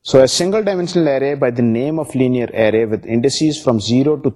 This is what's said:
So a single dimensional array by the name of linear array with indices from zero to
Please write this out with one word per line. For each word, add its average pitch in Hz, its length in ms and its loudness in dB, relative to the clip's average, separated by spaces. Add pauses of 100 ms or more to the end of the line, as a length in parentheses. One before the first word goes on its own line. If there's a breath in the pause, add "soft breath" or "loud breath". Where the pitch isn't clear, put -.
So 131 220 6
a 127 60 4
single 196 340 -2
dimensional 175 460 -2
array 139 260 -2
by 135 160 0
the 120 100 -2
name 123 380 0
of 139 160 -10
linear 127 380 0
array 110 320 2
with 104 200 -6
indices 135 560 0
from 113 200 0
zero 131 340 2
to 135 200 -4